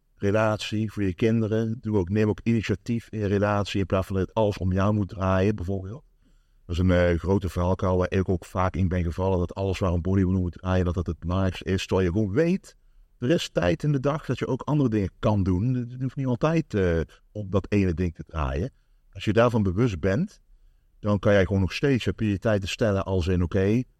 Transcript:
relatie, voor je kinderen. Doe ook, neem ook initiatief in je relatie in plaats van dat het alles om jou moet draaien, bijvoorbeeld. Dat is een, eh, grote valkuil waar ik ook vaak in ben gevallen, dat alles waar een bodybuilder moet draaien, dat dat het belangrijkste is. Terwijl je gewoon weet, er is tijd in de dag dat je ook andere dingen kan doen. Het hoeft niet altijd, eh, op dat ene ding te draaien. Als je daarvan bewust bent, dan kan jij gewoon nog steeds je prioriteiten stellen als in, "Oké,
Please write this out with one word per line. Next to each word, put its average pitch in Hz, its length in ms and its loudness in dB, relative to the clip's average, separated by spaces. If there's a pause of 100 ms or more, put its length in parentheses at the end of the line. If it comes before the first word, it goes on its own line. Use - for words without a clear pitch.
(160)
relatie, 107 760 0
voor 104 100 -6
je 95 120 0
kinderen. 113 680 0
Doe 107 160 -2
ook, 90 120 0
neem 107 200 2
ook 101 140 -2
initiatief 117 680 -2
in 110 80 -8
je 104 80 -2
relatie 101 540 2
in 95 60 0
plaats 95 200 0
van 98 100 -4
dat 95 100 0
het - 80 -10
alles 104 240 0
om 90 140 0
jou 98 220 2
moet 104 140 0
draaien, 95 480 0
bijvoorbeeld. 95 480 -8 (640)
Dat 85 100 -4
is 90 60 2
een, 90 80 4
eh, 87 280 4
grote 95 300 0
valkuil 92 480 0
waar 90 160 -2
ik 95 160 0
ook 92 160 -2
vaak 92 320 -4
in 92 120 2
ben 90 140 0
gevallen, 90 360 -2
dat 87 160 -4
alles 98 240 -2
waar 92 140 0
een 87 100 0
bodybuilder 95 380 2
moet 90 120 -2
draaien, 92 320 -2
dat 87 100 -2
dat 90 120 -4
het 85 120 -6
belangrijkste 92 460 -4
is. 92 220 -2
Terwijl 92 200 2
je 85 60 0
gewoon 101 200 -2
weet, 170 440 -2 (420)
er 123 120 -2
is 170 180 0
tijd 170 340 0
in 151 100 0
de 139 80 0
dag 143 260 -4
dat 143 120 -2
je - 80 -6
ook 127 160 -4
andere 143 260 2
dingen 104 300 0
kan 107 240 2
doen. 95 320 2
Het 123 280 -6
hoeft 131 140 -6
niet 139 100 -4
altijd, 151 480 0
eh, 87 260 2 (320)
op 104 200 -10
dat 98 160 0
ene 95 260 2
ding 87 200 -2
te - 120 -16
draaien. 78 440 -4 (420)
Als - 120 -14
je 110 80 2
daarvan 113 300 4
bewust 95 380 0
bent, 98 400 -2 (580)
dan 104 200 0
kan 104 140 2
jij 98 140 6
gewoon 98 140 0
nog 92 120 0
steeds 139 320 0
je 98 80 0
prioriteiten 104 560 -2
stellen 98 360 0
als 92 220 0
in, 90 160 2
"Oké, 101 400 2 (180)